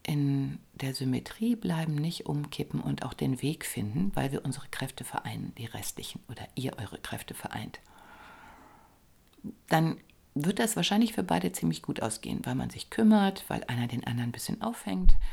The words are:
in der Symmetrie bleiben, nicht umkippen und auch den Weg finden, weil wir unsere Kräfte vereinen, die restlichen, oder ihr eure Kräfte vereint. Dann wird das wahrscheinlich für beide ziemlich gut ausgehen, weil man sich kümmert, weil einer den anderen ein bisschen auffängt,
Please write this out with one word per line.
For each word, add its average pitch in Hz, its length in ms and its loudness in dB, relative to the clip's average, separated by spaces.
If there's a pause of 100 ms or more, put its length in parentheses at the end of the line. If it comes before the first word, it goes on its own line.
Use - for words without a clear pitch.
in 139 560 0 (160)
der 135 200 -4
Symmetrie 135 640 -2
bleiben, 160 380 -2
nicht 156 320 -4
umkippen 147 540 -4
und - 240 -4
auch - 80 -6
den 131 300 -2
Weg 151 240 -4
finden, 123 480 -2
weil 135 180 0
wir - 120 -6
unsere 127 240 -6
Kräfte - 360 -10
vereinen, 110 540 -8
die 113 80 -10
restlichen, - 640 -10
oder 110 260 -12
ihr 131 240 -6
eure - 200 -10
Kräfte - 360 -10
vereint. - 460 -10 (1900)
Dann 160 300 2 (360)
wird 165 240 0
das 226 180 0
wahrscheinlich 208 360 2
für - 100 -2
beide 175 300 0
ziemlich - 300 -2
gut - 200 -6
ausgehen, - 420 -6
weil 127 100 -4
man 127 160 -4
sich - 200 -14
kümmert, 214 580 6
weil - 160 -4
einer 120 240 -2
den 120 180 -4
anderen 120 240 -2
ein - 20 -8
bisschen - 300 -6
auffängt, 190 520 8 (180)